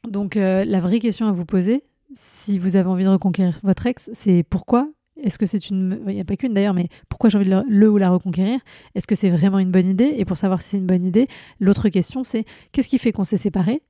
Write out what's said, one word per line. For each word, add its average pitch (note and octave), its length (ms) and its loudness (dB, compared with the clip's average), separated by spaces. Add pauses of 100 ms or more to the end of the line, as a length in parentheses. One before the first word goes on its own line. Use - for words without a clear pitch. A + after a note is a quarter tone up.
Donc, G3+ 300 -4
euh, F#3+ 280 2
la F#3+ 140 0
vraie F3+ 200 0
question A3 280 -2
à G#3 40 2
vous F3 140 -2
poser, G3+ 380 0 (320)
si - 440 -6
vous F3+ 160 -2
avez F#3 140 2
envie F#3 160 0
de F#3+ 40 4
reconquérir F#3 540 2
votre G3 240 0
ex, - 260 -6
c'est F3+ 300 2
pourquoi B3 460 -2 (280)
est-ce B3+ 200 -6
que A3 80 -2
c'est - 240 -6
une, F#3+ 380 -4
il G3 60 -4
n'y G3+ 60 -6
a F#3+ 60 -6
pas G3 100 -4
qu'une B3 180 -4
d'ailleurs, G3 200 0
mais F3 160 -2 (180)
pourquoi - 220 2
j'ai G#3 80 2
envie G3 120 2
de F#3+ 60 2
le, G3+ 120 0
le G#3+ 220 6
ou G#3 80 4
la F#3+ 120 2
reconquérir ? F#3+ 500 0 (360)
Est-ce - 120 -6
que G#3 80 0
c'est G3 140 0
vraiment F#3 300 2
une F#3 120 0
bonne F3+ 160 4
idée ? A#3+ 300 2
Et G3 80 0
pour F3+ 120 -4
savoir F#3+ 240 -2
si - 80 -12
c'est G3+ 80 -4
une F#3 100 -2
bonne F3+ 180 0
idée, G#3 220 2 (320)
l'autre G3 300 2
question, G3 340 -2
c'est A3+ 220 -4 (260)
qu'est-ce - 180 -2
qui C4 100 0
fait A#3 120 0
qu'on G3+ 120 -4
s'est F#3+ 140 -2
séparés ? G3+ 520 -2